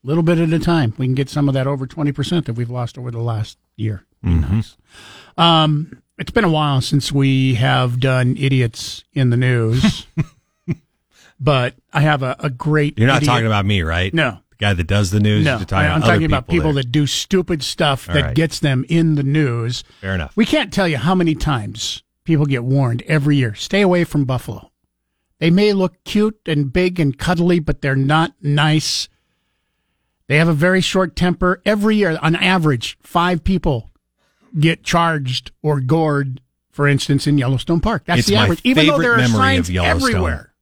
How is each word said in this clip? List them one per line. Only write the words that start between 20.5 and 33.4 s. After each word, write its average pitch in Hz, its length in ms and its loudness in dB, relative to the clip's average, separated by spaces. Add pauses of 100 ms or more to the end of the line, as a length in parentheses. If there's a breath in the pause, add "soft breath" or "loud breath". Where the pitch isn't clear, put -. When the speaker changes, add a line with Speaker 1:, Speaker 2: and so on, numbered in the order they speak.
Speaker 1:
tell 196 140 0
you 151 100 -2
how 147 160 0
many 170 220 2
times 110 680 -4 (220)
people 151 240 2
get 127 160 -2
warned 127 400 0
every 147 320 2
year, 120 180 0
"Stay - 280 -2
away 180 220 2
from 147 220 0
buffalo. 120 460 -8 (680)
They 165 140 0
may 202 220 4
look 185 320 -2
cute 214 420 -2
and 147 260 -2
big 180 260 0
and 143 160 0
cuddly, 175 440 0
but 156 240 -4
they're 135 120 0
not 151 460 2
nice. 151 680 0 (1160)
They 143 120 0
have 165 100 4
a 170 60 2
very 180 280 2
short 185 340 -2
temper." 180 500 0
Every 214 320 2
year, 170 220 0
on 160 160 0
average, 160 680 0
five 175 400 -2